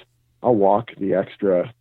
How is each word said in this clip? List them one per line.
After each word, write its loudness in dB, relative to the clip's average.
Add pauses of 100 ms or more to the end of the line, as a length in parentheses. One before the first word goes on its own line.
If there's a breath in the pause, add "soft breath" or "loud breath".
(420)
I'll 2
walk 2
the -4
extra -2